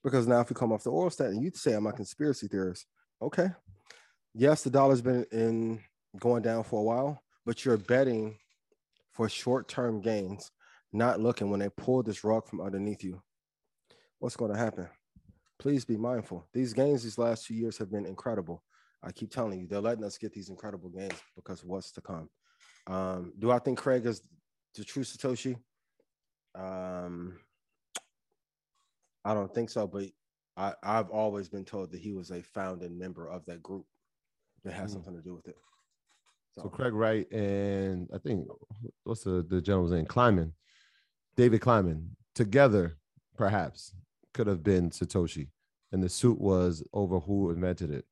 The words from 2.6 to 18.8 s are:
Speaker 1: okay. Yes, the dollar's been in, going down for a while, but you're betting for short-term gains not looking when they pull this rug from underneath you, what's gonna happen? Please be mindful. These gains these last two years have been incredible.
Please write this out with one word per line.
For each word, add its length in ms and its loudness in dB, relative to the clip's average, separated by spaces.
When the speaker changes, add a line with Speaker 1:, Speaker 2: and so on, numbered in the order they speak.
Speaker 1:
okay. 300 0
Yes, 280 6
the 80 -2
dollar's 320 8
been 300 2
in, 480 0
going 240 4
down 220 2
for 160 -2
a 40 2
while, 380 0
but 200 -4
you're 120 6
betting 640 2
for 160 0
short-term 720 -2
gains 500 -2
not 280 2
looking 300 0
when 100 0
they 80 -2
pull 340 0
this 220 -4
rug 220 2
from 140 -8
underneath 440 -4
you, 160 -8
what's 180 -6
gonna 220 -2
happen? 300 -4
Please 260 0
be 120 -2
mindful. 560 -4
These 200 -2
gains 300 4
these 160 -8
last 280 0
two 80 -8
years 240 -4
have 140 -6
been 140 -4
incredible. 560 -6